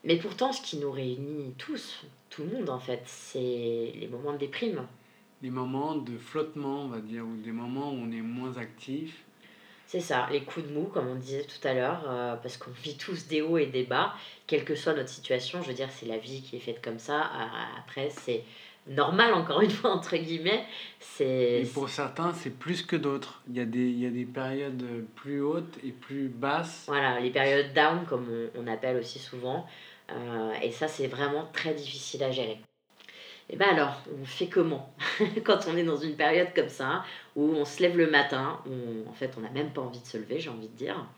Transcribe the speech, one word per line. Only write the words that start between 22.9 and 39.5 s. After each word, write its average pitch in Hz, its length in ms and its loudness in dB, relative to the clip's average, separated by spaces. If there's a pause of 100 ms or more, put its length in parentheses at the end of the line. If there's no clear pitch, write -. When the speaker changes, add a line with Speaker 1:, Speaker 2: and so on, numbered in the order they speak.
Speaker 2:
d'autres. 139 540 0
Il 123 80 -2
y - 20 0
a 120 60 2
des, 123 240 4
il 120 100 2
y 123 60 2
a 123 60 0
des 123 140 -2
périodes 131 600 -2 (300)
plus 143 260 -4
hautes 165 420 0
et 131 80 -6
plus 139 380 -6
basses. 139 580 -2
Speaker 1:
Voilà, 135 320 4
les 127 120 2
périodes 139 420 6
down, 160 340 6
comme 123 200 -2 (280)
on, 120 80 -6
on 120 40 -4
appelle 127 300 0
aussi 120 220 -4
souvent, 127 480 -4 (440)
euh, 117 500 -2
et 117 100 0
ça, 156 160 -2
c'est 139 200 -2
vraiment 143 440 -2
très 160 220 -2
difficile 139 500 -6
à 131 80 2
gérer. 110 280 -2 (880)
Et 156 80 -6
ben 196 140 6
alors, 147 300 4 (200)
on - 20 -8
fait 175 240 -2
comment 160 460 2 (260)
<laughs> 214 240 2
quand 190 240 6
on 165 80 2
est 175 80 4
dans 160 140 4
une 151 180 -2
période 165 400 6
comme - 140 4
ça, 147 340 -2 (320)
où 147 80 4 (100)
on 147 120 4
se - 160 -2
lève 175 160 6
le 165 120 8
matin, 143 560 6
où 135 60 -6
on, 117 380 -4
en 113 40 -12
fait, 127 240 -4
on 110 40 -8
n'a 113 80 -6
même 147 240 -2